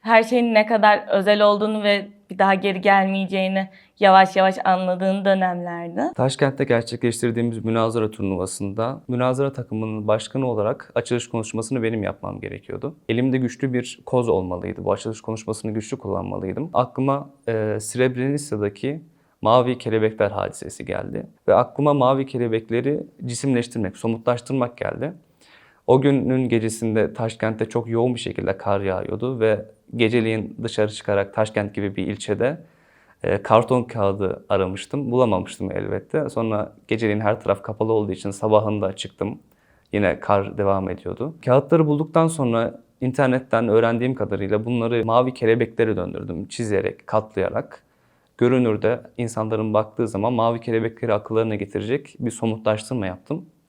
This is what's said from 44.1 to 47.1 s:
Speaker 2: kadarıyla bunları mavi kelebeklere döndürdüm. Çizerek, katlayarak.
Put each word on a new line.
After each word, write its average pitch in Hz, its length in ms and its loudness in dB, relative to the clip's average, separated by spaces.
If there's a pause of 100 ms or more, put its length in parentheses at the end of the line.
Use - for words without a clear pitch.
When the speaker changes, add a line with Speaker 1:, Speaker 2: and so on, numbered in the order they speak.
Speaker 2:
kadarıyla 101 500 -2
bunları 117 400 0
mavi 127 300 2
kelebeklere 113 600 2
döndürdüm. 90 520 -8
Çizerek, 98 580 -4
katlayarak. - 760 -4 (560)